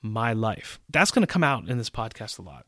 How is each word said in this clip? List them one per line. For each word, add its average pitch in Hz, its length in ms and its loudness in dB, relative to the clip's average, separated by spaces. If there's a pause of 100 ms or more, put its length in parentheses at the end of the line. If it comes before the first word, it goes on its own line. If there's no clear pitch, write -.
my 113 320 0
life. 110 460 -4 (100)
That's 170 220 4
gonna 220 160 4
come 175 160 2
out 139 260 0
in 123 80 0
this 113 140 -4
podcast 110 480 -8
a - 20 -16
lot. 71 260 -18